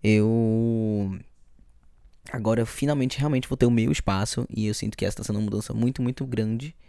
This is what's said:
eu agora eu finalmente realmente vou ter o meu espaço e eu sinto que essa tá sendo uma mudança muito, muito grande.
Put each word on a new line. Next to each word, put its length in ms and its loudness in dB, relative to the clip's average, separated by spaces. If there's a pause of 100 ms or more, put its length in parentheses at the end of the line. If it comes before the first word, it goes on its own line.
eu 1120 2 (1120)
agora 320 0
eu 40 2
finalmente 520 -2
realmente 300 0
vou 100 -4
ter 80 6
o 60 6
meu 180 4
espaço 600 0
e 180 -2
eu 60 0
sinto 240 -4
que 80 0
essa 120 -2
tá 60 -10
sendo 140 -4
uma 80 0
mudança 280 -4
muito, 280 0
muito 240 -2
grande. 500 -4 (140)